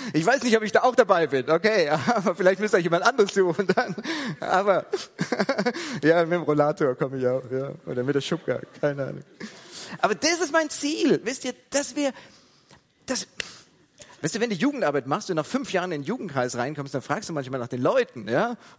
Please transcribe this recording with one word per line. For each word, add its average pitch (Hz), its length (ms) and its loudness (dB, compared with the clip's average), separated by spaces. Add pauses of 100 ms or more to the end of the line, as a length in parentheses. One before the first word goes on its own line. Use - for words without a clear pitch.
(140)
Ich 160 120 2
weiß 254 180 2
nicht, 220 140 4
ob 214 60 6
ich 208 100 -2
da 214 100 6
auch 247 120 4
dabei 180 320 6
bin, 131 220 0
okay, 170 400 4
<laughs> - 0 -
aber 175 460 0
vielleicht 190 240 4
müsst 208 140 -2
ihr 202 60 8
euch 170 40 0
jemand 175 220 2
anderes 226 280 4
suchen 185 340 2
dann. 202 280 0 (460)
Aber, 196 440 2 (580)
<laughs> 247 600 -4
ja, 165 220 6
mit 165 80 -2
dem 175 100 0
Rollator 147 520 2
komme 135 220 -4
ich 127 80 -2
auch, 127 240 -2
ja, 131 240 -6 (120)
oder 123 180 -4
mit 139 100 0
der 139 80 2
Schubkarre, - 460 -4 (120)
keine 139 260 -2
Ahnung. - 180 -10 (760)
Aber 196 140 2
das 330 280 0
ist 302 100 -4
mein 320 180 0
Ziel, 302 540 0
wisst 254 220 -6
ihr, 247 100 -6 (140)
dass 269 260 -2
wir, 285 160 0 (960)
dass, - 220 -6 (960)
weißt 160 140 -2
du, 208 60 -2
wenn 240 80 -2
du 208 60 -2
Jugendarbeit 156 520 -2
machst 175 220 -4
und 170 80 -2
nach 151 80 -2
fünf 254 260 -4
Jahren 180 220 -2
in 147 80 -6
den 135 60 -10
Jugendkreis 139 500 -4
reinkommst, 139 360 -6
dann 135 80 -4
fragst 175 280 -6
du 175 40 -8
manchmal 131 260 -6
nach 123 100 -8
den 123 120 -6
Leuten, 160 460 0
ja? 160 220 0
Und 240 80 -8 (220)